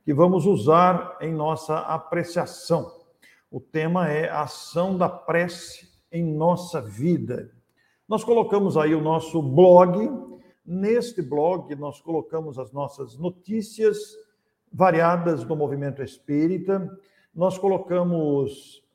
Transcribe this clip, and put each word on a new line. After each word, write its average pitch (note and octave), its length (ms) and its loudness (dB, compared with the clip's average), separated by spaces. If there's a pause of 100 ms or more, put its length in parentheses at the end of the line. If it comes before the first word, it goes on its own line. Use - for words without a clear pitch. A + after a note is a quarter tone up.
que D3+ 100 0
vamos E3+ 320 4
usar D#3+ 760 4
em D#3+ 140 -6
nossa D#3 460 -4
apreciação. E3 1120 -4 (580)
O C3+ 80 -10
tema E3 500 -2
é D3+ 200 -2
a D3 140 -4
ação F3+ 540 -4
da F3 120 2
prece - 800 -6 (240)
em E3+ 120 -4
nossa E3 560 -2
vida. A#2+ 720 -4 (560)
Nós G#3+ 160 -2
colocamos G3+ 540 2
aí D#3 180 4
o D#3+ 60 0
nosso D#3+ 420 -2
blog. F3+ 640 8 (560)
Neste G#3 580 -2
blog, D3+ 520 -2
nós C#3+ 260 -12
colocamos D#3+ 560 -6
as B2 140 -10
nossas C3+ 460 -10
notícias G3+ 800 -2 (720)
variadas E3+ 760 2
do D#3+ 120 -6
movimento C#3 460 -4
espírita, F3 920 -4 (440)
nós F3+ 180 0
colocamos F3 1300 -2 (120)